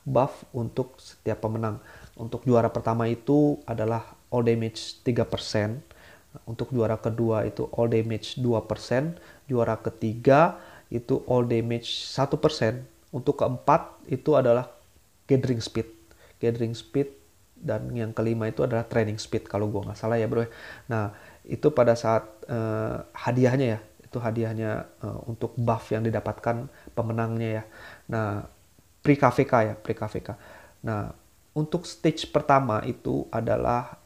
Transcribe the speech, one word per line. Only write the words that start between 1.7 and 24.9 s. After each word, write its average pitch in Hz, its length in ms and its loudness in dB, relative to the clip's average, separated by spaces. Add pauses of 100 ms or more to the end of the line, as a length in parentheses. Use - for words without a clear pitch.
Untuk 113 320 -8
juara 117 240 4
pertama 117 320 -2
itu 143 640 2
adalah 113 480 -4 (160)
all 120 160 2
damage 113 560 -2
tiga 120 240 2
persen. 107 560 -2 (640)
Untuk 117 240 -6
juara 110 240 2
kedua 113 480 0
itu - 320 -4
all 117 160 2
damage 113 480 -2
dua 120 240 2
persen. 135 560 -2 (240)
Juara 113 320 0
ketiga 120 800 4 (320)
itu 120 400 -2
all 123 160 4
damage 117 640 -2
satu 135 320 -2
persen. 127 480 0 (240)
Untuk 127 320 0
keempat - 640 0
itu 147 320 2
adalah 123 320 4 (560)
gathering 123 320 4
speed. - 320 -6 (480)
Gathering 117 320 0
speed. - 480 -4 (420)
Dan 123 320 -4
yang 113 160 -4
kelima 113 400 0
itu 135 160 -2
adalah 117 160 0
training 107 400 -2
speed - 240 -4
kalau 104 240 -2
gua 101 160 -4
nggak 107 80 -8
salah 113 240 -2
ya, 110 80 0
bro. 117 160 0 (480)
Nah, 107 240 -2 (320)
itu 123 240 0
pada 120 240 4
saat, 113 320 2 (240)
eh, 113 640 -4
hadiahnya 123 640 2
ya. - 20 -10 (220)
Itu - 160 -10
hadiahnya, 110 520 -2 (280)